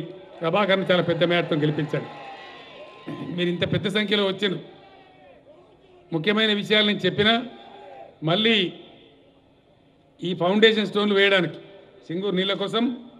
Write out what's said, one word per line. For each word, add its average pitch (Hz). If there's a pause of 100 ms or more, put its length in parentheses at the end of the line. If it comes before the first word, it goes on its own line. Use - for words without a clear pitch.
(400)
ప్రభాకర్ని 190
చాలా 180
పెద్ద 165
మేరతో 170
గెలిపించండి. 151 (1300)
మీరు 175
ఇంత 190 (100)
పెద్ద 185 (100)
సంఖ్యలో 208
వచ్చారు, 190 (1600)
ముఖ్యమైన 208 (100)
విషయాలు 208
నేను 196
చెప్పినా 208 (960)
మళ్ళీ 220 (1700)
ఈ 175 (100)
ఫౌండేషన్ 214
స్టోన్లు 208
వేయడానికి 196 (480)
సింగూరు 185
నీళ్ళ 190
కోసం 220 (360)